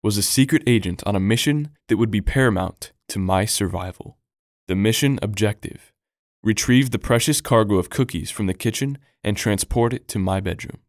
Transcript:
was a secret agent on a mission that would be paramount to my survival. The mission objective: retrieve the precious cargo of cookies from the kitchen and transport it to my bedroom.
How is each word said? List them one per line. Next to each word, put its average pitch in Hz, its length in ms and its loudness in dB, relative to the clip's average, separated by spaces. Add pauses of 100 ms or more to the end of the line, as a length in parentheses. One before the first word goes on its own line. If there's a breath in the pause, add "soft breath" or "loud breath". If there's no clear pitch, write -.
was 104 160 0
a 101 60 0
secret 131 420 2
agent 107 400 0
on 101 80 0
a 98 60 0
mission 147 520 0 (180)
that 110 80 2
would 113 120 2
be 107 120 0
paramount 104 720 0 (160)
to 101 100 -6
my 95 240 0
survival. 92 760 -6 (520)
The 92 60 0
mission 113 460 2
objective: 104 720 -4 (500)
retrieve 123 500 2
the 120 80 -2
precious 120 420 0
cargo 107 340 2
of 90 140 0
cookies - 420 -4
from 104 160 -4
the 92 60 0
kitchen 135 440 -4 (280)
and 104 100 0
transport 117 580 0
it - 140 -10
to - 100 -6
my 95 220 0
bedroom. - 380 -8 (120)